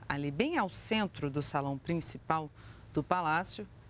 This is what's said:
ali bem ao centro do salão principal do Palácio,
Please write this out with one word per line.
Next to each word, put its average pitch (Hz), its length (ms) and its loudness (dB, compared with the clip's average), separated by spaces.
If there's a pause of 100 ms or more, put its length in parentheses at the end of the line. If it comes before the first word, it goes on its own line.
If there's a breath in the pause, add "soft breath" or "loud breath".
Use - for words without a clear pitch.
ali 143 220 0
bem 254 280 2
ao 202 120 2
centro 196 600 0
do 143 120 0
salão 139 360 0
principal 160 720 -2 (440 loud breath)
do 151 100 2
Palácio, 180 640 2 (220)